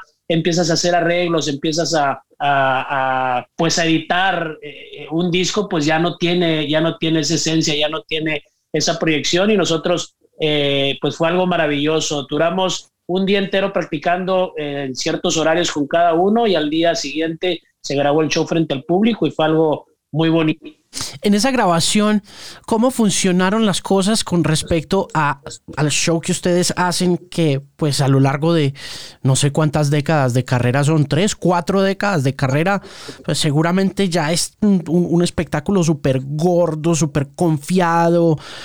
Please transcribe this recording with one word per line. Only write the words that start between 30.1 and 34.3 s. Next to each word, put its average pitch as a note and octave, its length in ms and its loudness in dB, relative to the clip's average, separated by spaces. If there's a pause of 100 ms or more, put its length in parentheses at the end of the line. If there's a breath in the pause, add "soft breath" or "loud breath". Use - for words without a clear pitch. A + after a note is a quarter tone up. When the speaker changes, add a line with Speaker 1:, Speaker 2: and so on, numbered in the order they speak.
Speaker 2:
de B2 140 0
carrera B2 380 0
son, D#3 200 4
tres, D#3+ 320 0
cuatro F3+ 460 0
décadas G3 420 0
de C3+ 100 0
carrera, D#3+ 460 0 (420 loud breath)
pues, - 160 -2
seguramente F3+ 720 2
ya E3 240 0